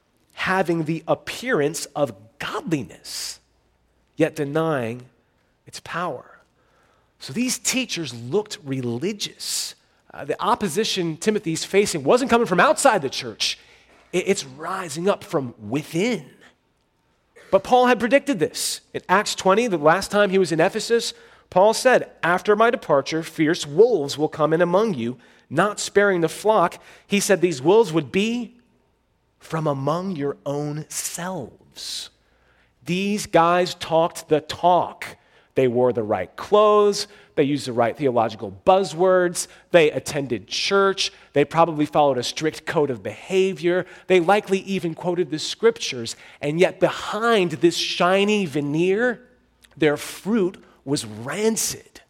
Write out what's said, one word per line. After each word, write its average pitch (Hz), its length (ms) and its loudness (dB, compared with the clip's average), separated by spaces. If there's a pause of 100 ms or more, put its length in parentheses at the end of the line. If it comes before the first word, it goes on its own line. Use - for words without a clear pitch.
(340)
"Having 175 520 -2
the 160 220 -4
appearance 165 760 -2 (100)
of 190 160 -2 (280)
godliness, - 1000 -8 (760)
yet 156 200 0
denying 139 720 -4 (600)
its - 140 -18
power." - 580 -10 (800)
So - 140 -14
these 240 260 -4
teachers 170 560 -6
looked 135 480 -4
religious. 135 1120 -6 (360)
Uh, 135 140 -16
the 147 160 -6
opposition 180 760 -2
Timothy's 202 460 -2
facing 196 400 0
wasn't 226 280 2
coming 233 160 4
from 175 120 2
outside 233 440 4
the 127 80 -4
church. - 480 -6 (520)
I-, 175 140 -2
it's 196 180 -2
rising 165 640 -8
up 185 160 0
from 135 360 -4
within. 156 720 -4 (1200)
But 190 120 4
Paul 247 220 4
had 247 140 2
predicted 262 400 0
this. - 420 -4 (100)
In - 160 -10
Acts 196 280 0
twenty, 208 320 2
the 180 100 -2
last 160 320 2
time 202 220 2
he 190 80 2
was 170 120 0
in 160 80 2
Ephesus, 220 540 0 (380)
Paul 214 240 6
said, 226 360 2 (120)
"After 180 320 2
my 226 160 4
departure, 160 500 0
fierce 160 460 -2
wolves 147 500 4
will 151 120 0
come 156 240 0
in 165 80 2
among 180 340 2
you, 120 240 -8 (280)
not 190 320 0
sparing 202 420 2
the 160 80 2
flock." 202 520 0 (240)
He 202 140 0
said 185 220 2
these 160 200 0
wolves 185 320 4
would 147 180 -2
be 226 440 -2 (840)
from 160 280 -6
among 151 480 -2
your 139 300 -4
own 147 420 -6
selves. - 1200 -10 (760)
These 202 400 -4
guys 170 500 2
talked - 540 -2
the 151 100 2
talk. - 800 -2 (380)
They 131 120 4
wore 123 260 2
the 113 100 -2
right 98 320 -4
clothes. 208 720 4 (280)
They 156 80 2
used 135 240 -2
the 123 60 -6
right 117 220 2
theological 113 720 -2
buzzwords. 180 840 2 (240)
They 156 200 6
attended 131 560 -6
church. 196 640 0 (220)
They 143 120 4
probably 160 400 2
followed 147 320 2
a 120 60 -4
strict - 420 -6
code 147 240 0
of 110 140 -8
behavior. 175 800 -2 (220)
They 185 120 6
likely 190 400 2
even 175 360 -4
quoted 175 340 -4
the 151 100 -6
scriptures. 139 760 -2 (260)
And 151 180 -2
yet 170 200 2
behind 196 720 0
this 165 260 2
shiny 196 680 0
veneer, 170 840 -2 (500)
their 147 200 2
fruit 196 640 -4 (220)
was 135 200 -4
rancid. 143 1040 -4